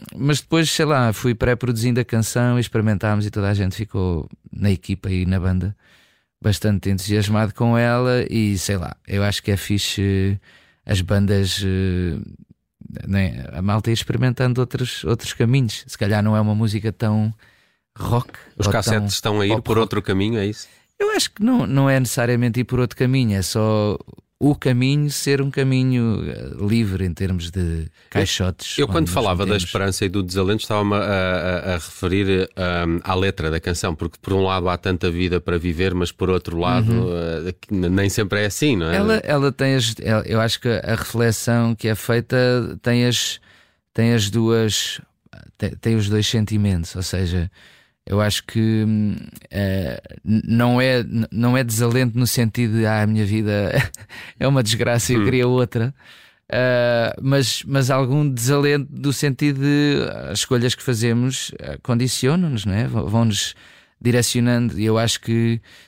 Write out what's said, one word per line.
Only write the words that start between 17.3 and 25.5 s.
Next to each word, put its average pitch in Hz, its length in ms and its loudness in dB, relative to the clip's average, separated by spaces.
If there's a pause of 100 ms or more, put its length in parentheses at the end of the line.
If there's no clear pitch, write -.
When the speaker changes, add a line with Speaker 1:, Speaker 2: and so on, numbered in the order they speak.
Speaker 1:
rock 101 340 -2 (260)
Speaker 2:
Os 101 80 0
Speaker 1:
ou 101 60 2
Speaker 2:
cassetes 107 500 0
Speaker 1:
tão 107 160 0
Speaker 2:
estão 104 40 2
a 101 40 2
ir 101 40 2
Speaker 1:
pop 110 120 0
Speaker 2:
por 117 160 -2
Speaker 1:
rock. 113 40 4
Speaker 2:
outro 107 200 0
caminho, 104 380 0
é 98 80 0
isso? - 200 -8 (320)
Speaker 1:
Eu 415 120 0
acho 415 200 0
que - 120 -8
não, 233 240 4
não 135 220 2
é 135 100 4
necessariamente 120 600 0
ir 123 40 2
por 123 160 -2
outro 123 180 -2
caminho, 127 400 2
é 95 40 0
só 107 560 0 (420)
o 143 160 2
caminho 139 560 2
ser 139 280 0
um 139 120 -2